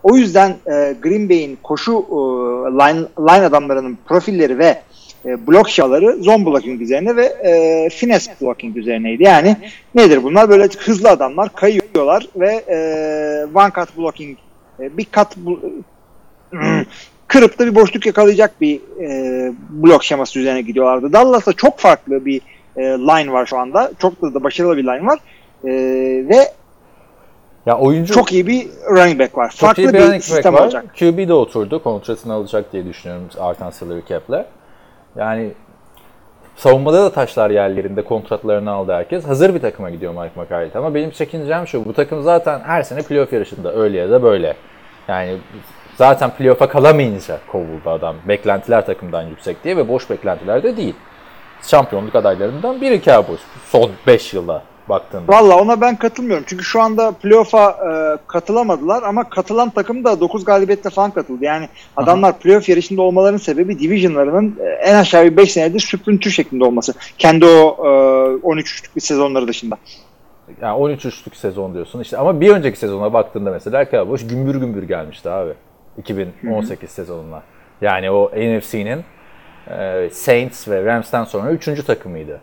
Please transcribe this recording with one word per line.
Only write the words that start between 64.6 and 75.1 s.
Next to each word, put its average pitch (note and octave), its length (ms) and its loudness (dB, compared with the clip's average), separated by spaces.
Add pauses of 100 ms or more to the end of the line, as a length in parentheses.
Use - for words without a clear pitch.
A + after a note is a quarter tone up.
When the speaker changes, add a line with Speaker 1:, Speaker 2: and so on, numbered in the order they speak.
Speaker 1:
en F#3 320 0
aşağı F3 280 4
bir E3+ 140 6
beş G3 140 6
senedir E3 280 -2
süprüntü G3+ 520 -2
şeklinde C3+ 320 -2
olması. A#2+ 300 0 (240)
Kendi E3 280 4
o, D#3+ 340 8
e, D3+ 100 0 (540)
on D#3+ 140 -2
üç - 160 -10
üçlük - 220 -20
bir D#3+ 60 -6
sezonları C#3 460 -2
dışında. A2+ 300 -8 (840)
Speaker 2:
Yani A2 120 -6
on C#3+ 160 0
üç C#3 160 -8
üçlük - 300 -12
sezon F#2+ 380 -8
diyorsun. F2+ 280 -12
İşte A2+ 160 -10
ama D3+ 240 -2
bir G3+ 80 6
önceki D3+ 300 2
sezona G#2 340 -4
baktığında G2+ 380 -2
mesela A2+ 400 -4
Cowboys A2+ 360 -4
gümbür C3+ 280 -6
gümbür A#2 280 -6
gelmişti E2 460 -10